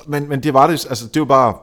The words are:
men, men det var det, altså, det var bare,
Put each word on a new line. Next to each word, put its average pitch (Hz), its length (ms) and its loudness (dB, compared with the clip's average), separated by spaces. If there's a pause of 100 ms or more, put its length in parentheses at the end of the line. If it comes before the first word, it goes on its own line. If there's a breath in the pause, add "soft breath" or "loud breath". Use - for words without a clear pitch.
men, 147 220 -6
men 139 140 -4
det 147 100 -2
var 135 140 6
det, 160 220 -2
altså, 117 180 -8
det 151 120 -4
var 151 60 0
bare, 127 380 2